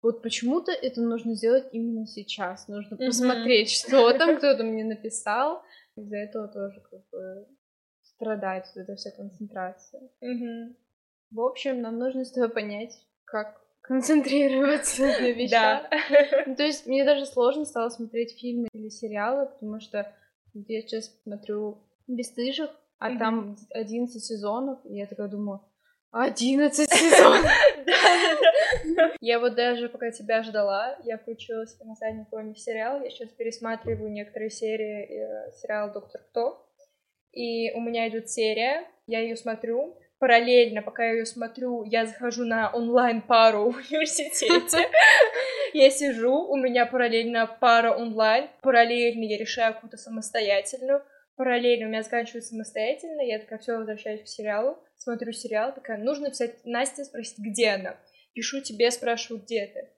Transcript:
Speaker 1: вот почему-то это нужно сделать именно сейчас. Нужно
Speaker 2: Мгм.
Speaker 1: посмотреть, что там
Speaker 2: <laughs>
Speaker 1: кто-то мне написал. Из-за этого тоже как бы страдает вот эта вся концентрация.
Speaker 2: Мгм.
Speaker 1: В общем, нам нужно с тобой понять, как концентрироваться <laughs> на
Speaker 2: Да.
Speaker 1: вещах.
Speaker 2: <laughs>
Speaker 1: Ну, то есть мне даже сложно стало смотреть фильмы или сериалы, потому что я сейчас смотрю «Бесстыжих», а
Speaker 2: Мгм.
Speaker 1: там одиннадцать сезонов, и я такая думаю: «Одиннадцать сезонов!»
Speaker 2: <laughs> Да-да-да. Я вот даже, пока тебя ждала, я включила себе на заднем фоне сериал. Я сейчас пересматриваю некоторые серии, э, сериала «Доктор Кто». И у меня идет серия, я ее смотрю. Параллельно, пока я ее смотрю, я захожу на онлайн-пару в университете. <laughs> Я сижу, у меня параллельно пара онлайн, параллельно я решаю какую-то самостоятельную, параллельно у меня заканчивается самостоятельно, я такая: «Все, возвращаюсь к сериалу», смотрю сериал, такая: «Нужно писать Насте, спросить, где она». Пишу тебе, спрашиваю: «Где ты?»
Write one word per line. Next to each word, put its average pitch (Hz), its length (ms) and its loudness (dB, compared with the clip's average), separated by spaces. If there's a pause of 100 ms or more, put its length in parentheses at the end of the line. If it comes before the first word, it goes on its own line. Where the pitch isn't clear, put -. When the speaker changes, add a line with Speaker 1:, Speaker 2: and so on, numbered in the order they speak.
Speaker 1:
вот 233 220 -2
почему-то 262 480 -2
это 254 300 -4
нужно 233 340 -2
сделать 240 360 2
именно 226 360 -6
сейчас. 196 600 -10
Нужно 208 300 -14
Speaker 2:
Мгм. 254 80 -6
Speaker 1:
посмотреть, 240 640 2
что 247 480 6
там 330 180 6
Speaker 2:
<laughs> - 20 -6
Speaker 1:
кто-то 277 260 2
мне 220 200 -4
написал. 220 800 -4 (340)
Из-за 208 220 -12
этого 208 300 -10
тоже 196 420 -12
как 190 120 -20 (100)
бы 190 340 -14 (560)
страдает 202 720 -8
вот 190 80 -16
эта 196 140 -12
вся 196 160 -14
концентрация. 196 920 -14 (200)
Speaker 2:
Мгм. 240 540 -10 (560)
Speaker 1:
В 220 100 -10
общем, 254 400 -4
нам 233 180 -6
нужно 262 260 -4
с 254 60 -18
тобой 240 180 0
понять, 214 500 -8 (260)
как 214 360 -8 (200)
концентрироваться 277 1200 2
<laughs> 277 180 2
на 247 80 0
Speaker 2:
Да. 240 60 2
Speaker 1:
вещах. 233 580 2
Speaker 2:
<laughs> 285 560 4
Speaker 1:
Ну, 262 80 -6
то 294 80 0
есть 294 240 -2
мне 269 180 2
даже 277 200 4
сложно 269 400 0
стало 233 240 -4
смотреть 233 500 -8
фильмы 240 340 -6
или 214 160 -14
сериалы, 220 580 -4
потому 220 320 -12
что 208 320 -8 (420)
я 214 280 -8
сейчас 220 300 -10 (120)
смотрю 208 560 -10 (280)
«Бесстыжих», 254 640 -6 (300)
а 220 100 -6
Speaker 2:
Мгм. 247 100 -6
Speaker 1:
там 220 360 -4 (160)
одиннадцать 233 540 -6
сезонов, 233 600 -6
и 202 120 -14
я 202 100 -8
такая 202 200 -10
думаю: 202 340 -8 (500)
«Одиннадцать 277 800 2
сезонов!» - 580 8 (160)
Speaker 2:
<laughs> 294 200 4
Да-да-да. 349 1300 4
Я 233 200 0
вот 240 160 0
даже, 240 340 0
пока 233 220 -8
тебя 226 320 -2
ждала, 214 600 -2
я 226 140 -6
включила 226 480 -10
себе 220 200 -20
на 220 100 -16
заднем 220 340 -8
фоне 214 260 -12
сериал. 233 460 -6
Я 254 80 -8
сейчас 226 200 -16
пересматриваю 226 840 -8
некоторые 208 380 -10
серии, 214 1000 -8
э, - 60 -16
сериала 208 380 -6
«Доктор - 380 -14
Кто». 240 360 -4 (640)
И 226 400 -6
у 233 100 -8
меня 233 280 -4
идет 226 200 -8
серия, 233 560 -2 (220)
я 226 140 -4
ее 226 140 -6
смотрю. 233 640 -6 (220)
Параллельно, 240 600 6
пока - 240 -6
я 226 80 0
ее 226 120 -2
смотрю, 233 580 -8
я 226 220 0
захожу 233 400 -6
на 226 260 0
онлайн-пару 233 1000 4
в 247 60 -6
университете. 311 1000 0
<laughs> 523 960 6
Я 277 160 10
сижу, 254 420 0 (160)
у 277 80 0
меня 247 300 2
параллельно 233 640 0 (120)
пара 233 380 6
онлайн, 226 500 2 (140)
параллельно 240 600 4
я 208 160 -4
решаю 220 340 -2
какую-то 220 240 -16
самостоятельную, 226 1040 -2 (340)
параллельно 240 520 2
у - 20 -6
меня 220 140 -4
заканчивается 233 480 -6
самостоятельно, 233 720 -6
я 220 180 -2
такая: 214 180 -14
«Все, 233 220 -6
возвращаюсь 214 420 -8
к 214 60 -20
сериалу», 214 500 -4 (200)
смотрю 233 360 -8
сериал, 226 400 -4
такая: 226 240 -10
«Нужно 285 320 -4
писать 240 340 -8
Насте, 262 400 -4
спросить, 233 360 -14
где 214 320 0
она». 190 240 -6 (400)
Пишу 269 260 -6
тебе, 233 300 0
спрашиваю: 233 500 -6
«Где 208 240 -4
ты?» - 320 -14